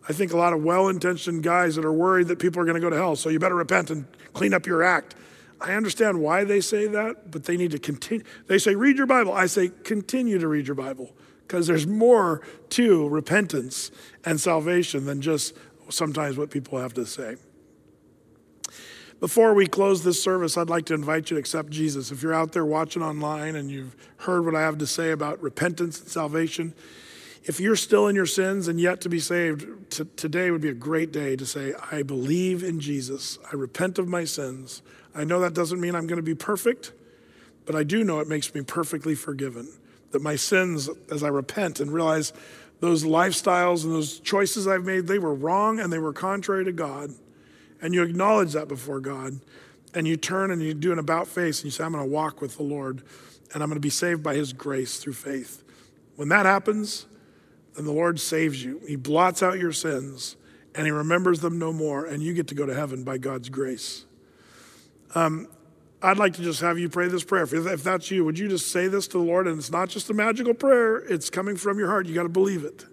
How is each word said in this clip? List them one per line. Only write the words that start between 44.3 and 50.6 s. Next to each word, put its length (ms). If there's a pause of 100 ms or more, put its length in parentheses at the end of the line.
I've 180
made, 220
they 120
were 160
wrong 460
and 120
they 60
were 140
contrary 520
to 80
God. 420 (640)
And 140
you 80
acknowledge 500
that 160
before 320
God. 400 (540)
And 140
you 80
turn 340
and 120